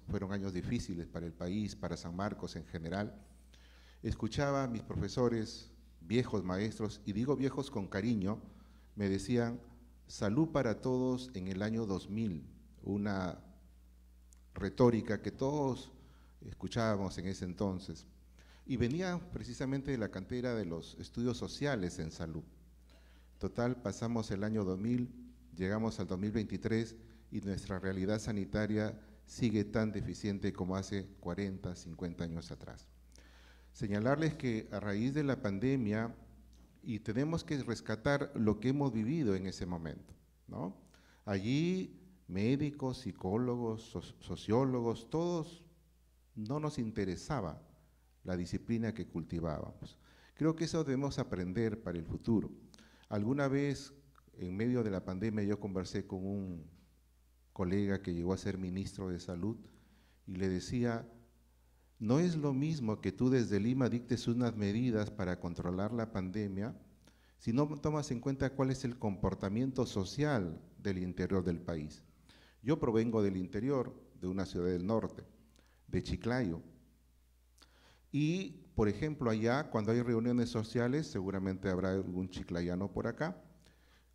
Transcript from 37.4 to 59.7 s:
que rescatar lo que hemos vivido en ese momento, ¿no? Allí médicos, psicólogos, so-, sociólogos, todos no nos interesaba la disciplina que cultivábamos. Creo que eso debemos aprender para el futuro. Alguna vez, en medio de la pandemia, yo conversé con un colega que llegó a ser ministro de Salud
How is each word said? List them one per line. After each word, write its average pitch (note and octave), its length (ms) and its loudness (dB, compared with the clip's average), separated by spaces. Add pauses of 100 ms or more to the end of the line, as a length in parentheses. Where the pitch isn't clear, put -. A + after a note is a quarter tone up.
que C#3+ 180 -2
rescatar A#2 720 0
lo G#2+ 260 4
que A#2+ 100 2
hemos C#3 220 2
vivido A2+ 440 2
en F#2 100 0
ese F#2 220 -4
momento, E2 480 -6 (320)
¿no? D#3 280 -6 (500)
Allí C#3+ 760 0 (260)
médicos, C3 680 0
psicólogos, A2+ 880 -2
so-, - 180 -8
sociólogos, A#2 1080 0
todos E3 540 -2 (720)
no A#2 240 -4
nos D3+ 200 -2
interesaba G#2 840 -2 (640)
la F#2 120 -2
disciplina G#2+ 580 -2
que F2 140 -8
cultivábamos. D#2+ 880 -4 (360)
Creo D#3 220 2
que D#3+ 100 -2
eso D#3+ 180 2
debemos C#3 360 0
aprender G#2 600 0
para E2+ 160 -2
el E2 80 -4
futuro. F2+ 460 2 (580)
Alguna B2 380 2
vez, C#3 460 0 (440)
en F#2 200 -4
medio A#2+ 260 4
de G#2+ 80 0
la F#2 140 0
pandemia, G#2 380 0
yo G2+ 160 2
conversé F#2+ 460 -2
con F#2+ 200 -4
un F#2 440 -4 (840)
colega G2 480 2
que F2+ 120 -2
llegó F2 200 2
a F#2+ 40 0
ser F#2+ 200 -2
ministro F#2+ 500 -4
de F2 120 -2
Salud F#2+ 360 -4 (720)